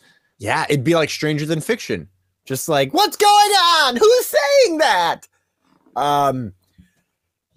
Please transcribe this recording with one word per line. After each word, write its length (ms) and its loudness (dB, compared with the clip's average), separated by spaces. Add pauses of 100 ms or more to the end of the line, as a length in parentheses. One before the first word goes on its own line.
(380)
Yeah, 320 -4
it'd 140 -2
be 100 0
like 160 0
Stranger 380 -4
Than 140 -4
Fiction. 480 -8 (360)
Just 240 -8
like, 240 0
"What's 240 0
going 140 4
on? 640 2
Who's 320 4
saying 500 2
that?" 500 0 (680)
Um, 580 -2 (1040)